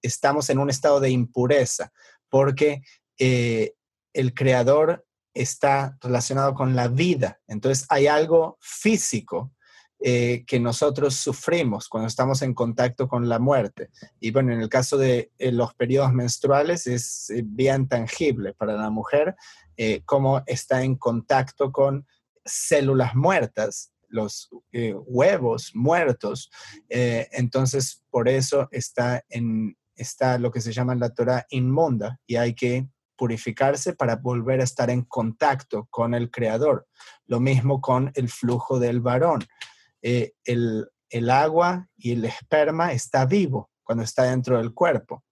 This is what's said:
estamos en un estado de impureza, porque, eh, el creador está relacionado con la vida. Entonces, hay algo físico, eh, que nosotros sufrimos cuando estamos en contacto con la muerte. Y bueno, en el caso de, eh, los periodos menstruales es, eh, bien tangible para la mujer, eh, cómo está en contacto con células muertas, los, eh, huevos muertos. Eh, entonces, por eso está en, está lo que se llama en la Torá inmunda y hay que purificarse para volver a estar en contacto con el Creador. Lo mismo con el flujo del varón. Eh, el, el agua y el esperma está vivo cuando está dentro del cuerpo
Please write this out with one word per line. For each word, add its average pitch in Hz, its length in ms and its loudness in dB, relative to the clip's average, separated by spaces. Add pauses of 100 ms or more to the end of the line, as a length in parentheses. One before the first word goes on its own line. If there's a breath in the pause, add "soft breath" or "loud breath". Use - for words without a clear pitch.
estamos 139 480 0
en 135 80 2
un 139 120 0
estado 143 300 2
de 135 100 2
impureza, 127 800 0 (380 soft breath)
porque, 139 540 2 (360 loud breath)
eh, 120 540 2 (400)
el 127 220 0
creador 135 720 4 (300)
está 139 680 0
relacionado 131 540 0
con 131 200 0
la 123 140 0
vida. 135 580 0
Entonces, 131 420 -2
hay 143 200 4
algo 160 520 2
físico, - 920 -2 (480 soft breath)
eh, 120 460 0
que 123 140 0
nosotros 135 560 0
sufrimos 139 720 -2
cuando 113 180 -4
estamos 131 360 0
en 131 120 -2
contacto 123 540 -2
con 120 200 -2
la 117 120 0
muerte. 127 500 0 (300 loud breath)
Y 113 100 -4
bueno, 127 220 2
en 117 80 -2
el 110 80 -2
caso 127 280 0
de, 127 420 2
eh, 127 120 0
los 117 240 0
periodos 131 380 2
menstruales 139 760 0
es, 120 440 -6
eh, 117 140 -4
bien 131 440 0
tangible 120 680 -2
para 107 200 -4
la 107 160 -4
mujer, 143 440 0 (420 loud breath)
eh, 110 280 -2
cómo 135 420 2
está 127 380 -2
en 131 120 0
contacto 131 760 -2
con 139 340 0 (380)
células 135 720 0
muertas, 135 760 0 (160)
los, 110 400 -6 (240)
eh, 117 220 -4
huevos 123 800 0
muertos. 131 760 0 (380 loud breath)
Eh, 120 440 -2
entonces, 131 760 -2
por 120 200 0
eso 135 420 0
está 123 580 -4
en, 110 480 -4 (200)
está 127 420 -2
lo 120 140 -2
que 123 80 -6
se 113 120 -6
llama 123 200 -2
en 123 80 -2
la 120 120 -2
Torá 120 380 -2
inmunda 127 720 0
y 120 120 -4
hay 120 180 0
que 127 320 -2 (300)
purificarse 135 800 -2
para 117 200 0
volver 123 460 -2
a 131 40 2
estar 123 260 -2
en 123 120 0
contacto 120 880 -4
con 117 240 -2
el 120 160 -4
Creador. 120 560 0 (400 loud breath)
Lo 120 140 -2
mismo 135 400 2
con 135 340 0
el 123 140 -2
flujo 123 500 -2
del 120 220 0
varón. 127 440 0 (560 loud breath)
Eh, 117 340 -2 (100)
el, 117 420 -2 (240)
el 117 180 -2
agua 165 680 2
y 120 160 -4
el 117 120 -2
esperma 156 680 0
está 131 340 0
vivo 135 420 0 (140)
cuando 117 220 -2
está 117 180 0
dentro 127 340 2
del 113 160 -2
cuerpo - 600 -2